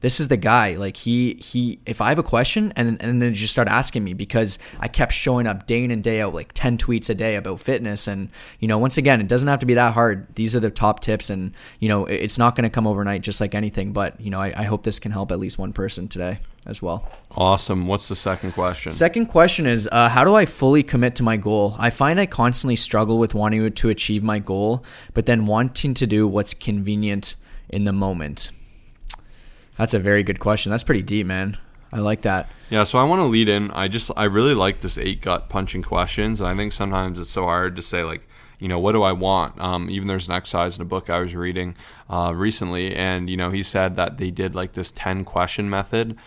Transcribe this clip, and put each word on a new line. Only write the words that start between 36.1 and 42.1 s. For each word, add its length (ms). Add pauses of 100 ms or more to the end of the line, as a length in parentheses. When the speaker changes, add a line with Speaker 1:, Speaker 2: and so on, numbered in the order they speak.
Speaker 2:
And 80
I 60
think 180
sometimes 460
it's 120
so 140
hard 320
to 60
say, 200
like, 200 (380)
you 60
know, 140
"What 100
do 140
I 80
want?" 480
Um, 280
even 200
there's 180
an 80
exercise 400
in 80
a 20
book 240
I 120
was 160
reading, 400 (340)